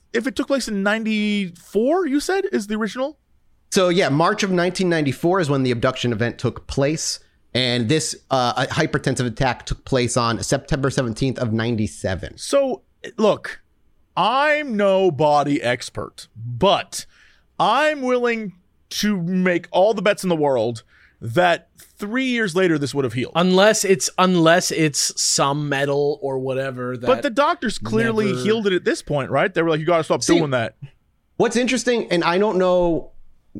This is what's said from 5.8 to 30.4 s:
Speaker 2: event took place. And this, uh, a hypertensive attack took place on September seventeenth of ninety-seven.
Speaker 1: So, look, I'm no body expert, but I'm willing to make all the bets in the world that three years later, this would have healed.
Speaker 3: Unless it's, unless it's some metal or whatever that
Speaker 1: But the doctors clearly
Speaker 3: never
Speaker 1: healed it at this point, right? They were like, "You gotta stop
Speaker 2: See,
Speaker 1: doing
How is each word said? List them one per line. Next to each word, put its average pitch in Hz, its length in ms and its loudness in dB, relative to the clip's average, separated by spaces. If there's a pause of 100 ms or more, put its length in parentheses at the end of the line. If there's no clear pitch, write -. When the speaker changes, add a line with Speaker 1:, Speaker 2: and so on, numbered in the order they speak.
Speaker 2:
event 113 240 -2
took - 300 -4
place. 147 520 -2 (340)
And 120 360 0
this, 156 240 0 (160)
uh, 123 400 0
a - 40 -8
hypertensive 139 520 -2
attack 120 400 -4
took - 180 -8
place 123 320 -2
on 117 280 0
September 139 480 -2
seventeenth 127 480 -2
of 120 140 -2
ninety-seven. 110 840 -4
Speaker 1:
So, 277 460 -2 (340)
look, 202 440 -2 (540)
I'm 269 640 0
no 190 320 4
body 147 540 2
expert, - 720 -6
but 120 720 -2 (500)
I'm 285 460 2
willing 240 500 -2 (360)
to 208 340 -2
make 180 480 0
all 196 240 4
the 196 80 -2
bets 196 200 0
in 185 60 0
the 175 60 4
world 123 480 0 (360)
that 170 500 0 (100)
three 233 460 -6
years 226 300 0
later, 180 220 4
this 139 160 -2
would 139 120 0
have 113 80 -4
healed. 123 200 -4
Speaker 3:
Unless 185 520 4
it's, 190 220 2 (120)
unless 180 500 4
it's - 500 -2
some 147 480 0
metal 143 540 0
or 135 160 -4
whatever 131 580 -4
that 120 120 -4
Speaker 1:
But 247 160 2
the 285 80 -2
doctors 277 480 0
clearly 220 540 0
Speaker 3:
never 127 100 -4
Speaker 1:
healed 214 240 0
it 190 60 2
at 180 120 -2
this 277 160 -2
point, 131 300 -4
right? 151 200 2
They 165 120 0
were 165 60 2
like, 156 100 2
"You 160 80 -6
gotta 165 160 2
stop 156 180 0
Speaker 2:
See, 170 160 4
Speaker 1:
doing 151 140 0